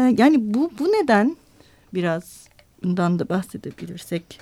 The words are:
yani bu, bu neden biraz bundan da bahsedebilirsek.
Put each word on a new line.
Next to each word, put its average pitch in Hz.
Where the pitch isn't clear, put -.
yani 233
bu, 311
bu 277
neden 311
biraz 175
bundan 180
da -
bahsedebilirsek. 175